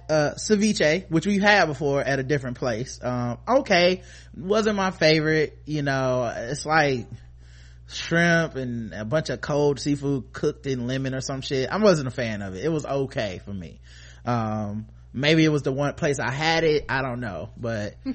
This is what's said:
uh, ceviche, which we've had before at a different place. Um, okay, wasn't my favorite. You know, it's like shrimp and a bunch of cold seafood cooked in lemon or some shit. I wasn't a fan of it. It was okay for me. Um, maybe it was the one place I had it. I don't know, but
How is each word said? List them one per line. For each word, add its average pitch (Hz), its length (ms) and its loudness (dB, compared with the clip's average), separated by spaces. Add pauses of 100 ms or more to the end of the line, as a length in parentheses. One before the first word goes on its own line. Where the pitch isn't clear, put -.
uh, 151 280 2
ceviche, 196 720 2
which 165 160 2
we've 202 160 2
had 202 240 6
before 143 360 0
at 135 180 0
a - 20 -2
different 131 360 -2
place. 120 440 -4
Um, 123 360 -4 (100)
okay, 185 540 2 (340)
wasn't 208 400 0
my 190 160 0
favorite. 156 720 2
You 147 180 -4
know, 131 540 0
it's 117 280 -8
like 143 440 2 (800)
shrimp 165 640 2
and 117 400 -6
a 104 100 -8
bunch 143 240 -2
of 127 120 -6
cold 147 400 2
seafood 139 520 -2
cooked - 360 -4
in 123 180 -2
lemon 131 300 -4
or 127 40 -6
some 139 200 -6
shit. 131 280 -2
I 180 100 -2
wasn't 180 280 6
a 120 60 -4
fan 110 300 -4
of 95 120 -8
it. 92 100 -6
It 156 60 0
was 156 160 -2
okay 127 580 -4
for 101 80 -10
me. 90 280 -12 (440)
Um, 107 640 -4 (260)
maybe 156 320 4
it 156 60 6
was 147 120 2
the 143 100 0
one 139 220 -2
place 143 260 -2
I 120 100 -2
had 160 320 2
it. 151 260 2
I 131 140 -2
don't 123 160 -4
know, 98 380 -8
but 110 400 -6 (180)